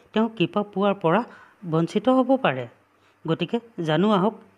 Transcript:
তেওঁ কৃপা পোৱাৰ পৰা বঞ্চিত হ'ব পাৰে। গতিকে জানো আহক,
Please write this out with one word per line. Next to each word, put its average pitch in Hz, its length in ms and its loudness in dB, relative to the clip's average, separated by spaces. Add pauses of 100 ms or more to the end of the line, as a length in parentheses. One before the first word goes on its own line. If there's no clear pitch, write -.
(120)
তেওঁ 220 240 0
কৃপা 170 240 -2 (120)
পোৱাৰ 196 300 0
পৰা 170 180 2 (520)
বঞ্চিত 165 340 -2 (100)
হ'ব 262 140 2 (140)
পাৰে। 131 200 -2 (600)
গতিকে 160 340 -2 (300)
জানো 165 280 2
আহক, 208 180 2 (240)